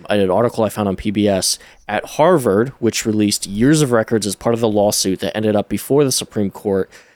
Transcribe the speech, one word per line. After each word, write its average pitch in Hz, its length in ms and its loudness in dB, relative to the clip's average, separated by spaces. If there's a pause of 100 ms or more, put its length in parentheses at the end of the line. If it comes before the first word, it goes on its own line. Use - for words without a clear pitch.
I 104 80 0
had 101 80 4
an 92 80 2
article 117 320 2
I 104 60 0
found 104 180 -4
on 95 80 -2
P 104 160 -6
B 104 160 0
S 95 320 0 (280)
at 104 180 -4
Harvard, 131 640 2 (100)
which - 260 -2
released 104 400 0
years 127 360 2
of 131 100 0
records 110 340 0
as 98 100 -4
part 117 200 -2
of 113 60 -2
the 117 80 2
lawsuit 101 500 0
that 101 160 -6
ended 107 200 0
up 101 120 0
before 135 360 0
the 131 80 0
Supreme 101 400 -4
Court. 98 380 -2 (260)